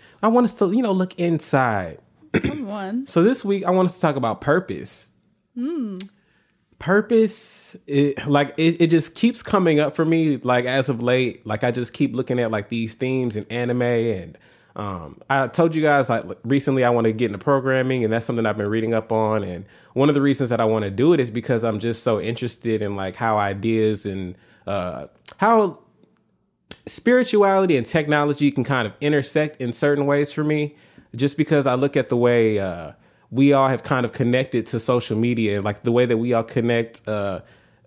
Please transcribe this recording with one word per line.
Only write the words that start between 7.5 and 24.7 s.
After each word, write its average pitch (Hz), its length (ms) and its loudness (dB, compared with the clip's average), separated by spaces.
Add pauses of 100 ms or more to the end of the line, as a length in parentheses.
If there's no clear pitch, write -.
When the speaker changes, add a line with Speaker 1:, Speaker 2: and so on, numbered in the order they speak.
Speaker 1:
it, 143 400 0
like, 143 300 2
it, 165 240 2
it 165 60 6
just 165 280 2
keeps 233 260 0
coming 170 380 2
up 147 160 0
for 165 80 0
me, 160 400 2
like, 123 220 2
as 127 240 0
of 120 120 -2
late. 123 460 0
Like, 107 160 -4
I 123 80 2
just 120 220 -6
keep 139 200 0
looking 127 240 -2
at, 117 140 0
like, 104 160 -4
these 113 280 -4
themes 127 420 -2
in 104 120 -8
anime, 123 320 -2
and, 113 560 -2 (380)
um, 90 540 -12
I 135 180 0
told 165 260 2
you 156 80 0
guys, 143 280 4
like, 113 160 -2 (180)
recently 135 400 2
I 120 60 4
wanna 113 240 2
get 113 140 0
into 101 100 -8
programming, 131 680 0
and 110 80 0
that's 113 140 -2
something 113 200 -2
I've 104 120 0
been 104 120 -2
reading 113 240 -2
up 113 200 -2
on. 110 320 0
And 90 180 -10 (300)
one 139 160 2
of 147 60 2
the 143 60 2
reasons 135 280 0
that 117 100 0
I 117 60 2
wanna 110 260 0
do 135 220 2
it 147 80 2
is 120 100 -4
because 117 320 -2
I'm 107 160 -2
just 117 240 -6
so 110 160 0
interested 113 640 -4
in, 101 160 -4
like, 95 180 -8
how 113 220 0
ideas 107 680 0
and, 95 300 -6 (320)
uh, 90 400 -6 (300)